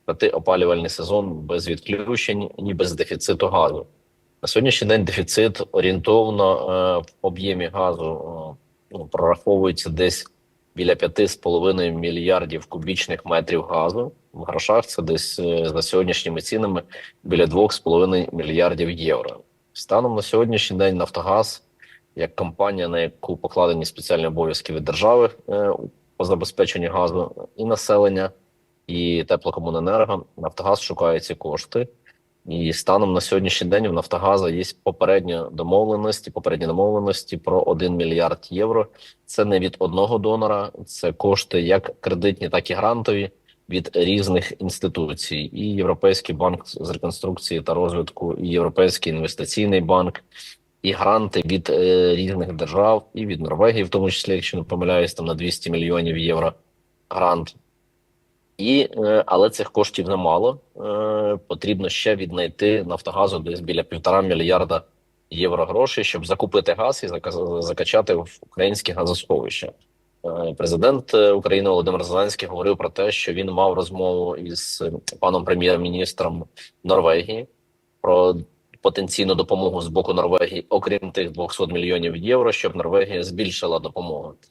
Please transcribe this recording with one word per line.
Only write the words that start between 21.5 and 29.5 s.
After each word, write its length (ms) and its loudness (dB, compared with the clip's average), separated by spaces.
як 200 -4
компанія, 520 -2
на 120 0
яку 360 -6
покладені 480 2
спеціальні 420 -2
обов'язки 460 -2
від 120 -6
держави, 460 4
е, 240 0
по 80 -2
забезпеченню 680 0
газу 680 -2
і 80 -6
населення, 680 2
і 380 0
теплокомуненерго, 1000 0